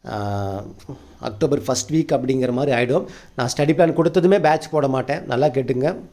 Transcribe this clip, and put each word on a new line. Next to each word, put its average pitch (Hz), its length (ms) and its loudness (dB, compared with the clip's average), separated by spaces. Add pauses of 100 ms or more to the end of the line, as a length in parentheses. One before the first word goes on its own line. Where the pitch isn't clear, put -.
ஆ, 101 580 -6 (560)
அக்டோபர் 135 420 -2
ஃபர்ஸ்ட் - 280 -4
வீக் 156 220 0
அப்படிங்கிற 127 400 0
மாதிரி 135 240 0
ஆயிடும். 123 280 2 (320)
நான் 123 200 -2
ஸ்டடி 147 140 2
பிளான் 160 240 4
கொடுத்ததுமே 180 460 4
பேட்ச் 156 300 2
போட 143 180 2
மாட்டேன். 135 360 -2
நல்லா 131 220 0
கேட்டுங்க. 139 500 0 (160)